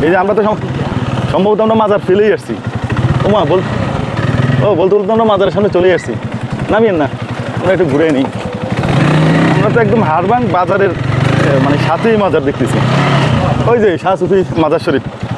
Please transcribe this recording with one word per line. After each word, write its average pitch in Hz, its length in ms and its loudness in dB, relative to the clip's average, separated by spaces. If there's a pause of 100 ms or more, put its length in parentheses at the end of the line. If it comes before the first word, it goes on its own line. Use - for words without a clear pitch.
এই 156 80 2
যে 185 60 4
আমরা 196 180 2
তো 208 80 0
সম-, 208 140 0 (760)
সম্ভবত 190 280 2
আমরা 220 140 2
মাজার 214 320 2
ফেলেই 202 260 2
আসছি। 127 220 -4 (680)
ওমা, 196 200 2
বল-, - 1200 -2
ও, 202 100 2
বলতে 190 200 2
বলতে 208 180 0
আমরা 226 120 2
মাজারের 196 280 2
সামনে 196 160 0
চলেই 180 240 2
আসছি। 143 200 -2 (580)
নামিয়েন 208 260 2
না, 147 120 0 (520)
আমরা 185 120 0
একটু 175 120 2
ঘুরে 156 260 2
নিই। 135 140 0 (1300)
আমরা - 160 2
তো - 60 4
একদম 214 220 2
হারবাং 180 400 0 (100)
বাজারের, 185 380 2
এ, 160 40 -4 (680)
মানে 143 120 2 (100)
সাথেই 170 300 2
মাজার 165 280 0
দেখতেছি। 131 340 0 (920)
ওই 240 80 4
যে 196 200 2
শাহ 185 180 0
সুফি 180 280 0 (140)
মাজার 160 200 2
শরীফ। 147 240 0 (360)